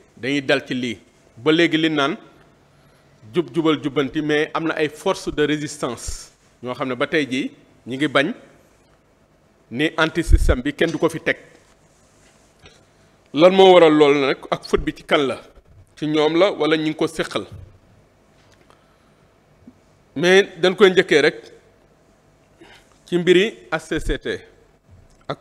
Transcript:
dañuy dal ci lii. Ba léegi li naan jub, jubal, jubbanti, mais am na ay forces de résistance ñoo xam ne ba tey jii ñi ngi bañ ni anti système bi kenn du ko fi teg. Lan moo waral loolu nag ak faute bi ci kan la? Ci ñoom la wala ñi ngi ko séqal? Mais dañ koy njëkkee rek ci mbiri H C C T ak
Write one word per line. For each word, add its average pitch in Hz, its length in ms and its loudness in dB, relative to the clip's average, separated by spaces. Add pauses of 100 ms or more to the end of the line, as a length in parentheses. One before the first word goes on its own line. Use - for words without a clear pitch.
(180)
dañuy 135 240 -6
dal 135 260 -2
ci 135 60 -8
lii. 123 260 -8 (380)
Ba 135 160 0
léegi 160 240 2
li 160 120 0
naan 151 280 -2 (1160)
jub, 165 220 -2
jubal, 156 260 0
jubbanti, 143 400 -4
mais 151 320 -2
am 160 140 -4
na 160 60 -2
ay 151 160 -2
forces 185 440 -6
de 151 140 -2
résistance 147 840 -8 (280)
ñoo 123 120 -10
xam 131 160 -6
ne 127 60 -4
ba 139 120 -4
tey 156 180 -2
jii 131 260 -6 (360)
ñi 120 80 -8
ngi 143 140 -2
bañ 147 240 0 (1400)
ni 147 240 -2
anti 160 280 -2
système - 380 2
bi 143 120 -6
kenn 165 180 -2
du 151 60 -6
ko 165 100 0
fi 156 140 -4
teg. - 160 -4 (2000)
Lan 165 220 6
moo 190 200 8
waral 165 180 8
loolu 147 340 4
nag 160 100 -4 (140)
ak - 140 -6
faute 175 180 -2
bi 147 100 -6
ci - 100 -20
kan 170 220 0
la? 113 140 -6 (580)
Ci 151 100 -8
ñoom 156 300 0
la 190 140 4
wala 151 240 -2
ñi 156 140 -2
ngi 151 60 -6
ko 160 120 -2
séqal? 139 380 -8 (2750)
Mais 185 300 4 (160)
dañ 180 160 0
koy 190 160 6
njëkkee 175 300 2
rek 160 160 0 (1700)
ci 175 120 -4
mbiri 180 360 2 (180)
H 160 80 -4
C 160 220 -6
C 147 180 -4
T 98 200 -8 (840)
ak 143 160 -10